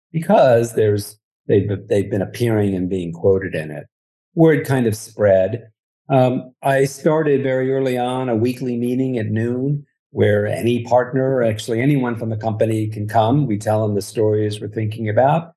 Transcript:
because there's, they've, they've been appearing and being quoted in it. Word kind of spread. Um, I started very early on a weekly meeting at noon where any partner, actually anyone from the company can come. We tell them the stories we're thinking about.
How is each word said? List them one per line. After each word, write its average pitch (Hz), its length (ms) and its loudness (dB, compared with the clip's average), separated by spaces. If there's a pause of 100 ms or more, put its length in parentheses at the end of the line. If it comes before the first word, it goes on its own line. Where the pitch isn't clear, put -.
(120)
because 143 640 2
there's, 104 440 0 (280)
they've, 104 220 2 (180)
they've 101 220 0
been 98 120 -2
appearing 104 540 0
and 90 140 -2
being 87 240 -4
quoted 92 420 0
in 78 160 -6
it. 73 140 -12 (500)
Word 160 300 4
kind 131 220 0
of 107 80 0
spread. 98 760 0 (400)
Um, 127 520 2
I 135 240 2
started 151 580 0
very 131 280 0
early 135 260 0
on 127 320 -2
a 117 60 0
weekly 123 420 -2
meeting 127 400 -2
at 107 100 -2
noon 123 580 -2 (240)
where 104 360 2
any 113 380 -2
partner, 127 580 0
actually 113 400 -2
anyone 127 360 0
from 113 120 -6
the 110 80 -4
company 110 500 -2
can 107 200 -8
come. 113 400 2
We 104 100 -2
tell 107 280 -2
them 104 100 -2
the 98 60 -2
stories 107 580 -2
we're 110 80 -10
thinking 110 400 -6
about. 135 500 0